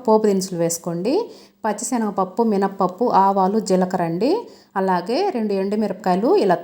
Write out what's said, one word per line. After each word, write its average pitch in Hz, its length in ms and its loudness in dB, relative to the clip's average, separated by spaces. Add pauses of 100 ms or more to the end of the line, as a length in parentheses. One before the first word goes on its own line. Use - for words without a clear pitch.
పోపు 214 240 4
దినుసులు 185 340 -2
వేసుకోండి. 170 500 -4 (500)
పచ్చిశనగపప్పు, 208 800 -2 (120)
మినప్పప్పు, 196 520 0 (200)
ఆవాలు, 196 340 2 (100)
జీలకర్ర 185 400 0
అండి. 202 220 0 (480)
అలాగే 190 400 0 (160)
రెండు 214 260 -2
ఎండుమిరపకాయలు 202 680 0 (140)
ఇలా 175 180 2